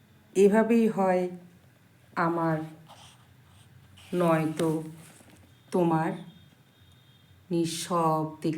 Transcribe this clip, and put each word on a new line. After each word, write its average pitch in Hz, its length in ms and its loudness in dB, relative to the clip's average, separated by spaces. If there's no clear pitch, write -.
এভাবেই 220 500 6
হয় 185 260 2
আমার, 165 320 0
নয়তো 160 500 0
তোমার। 170 380 0
নিঃশব্দে 165 1040 -2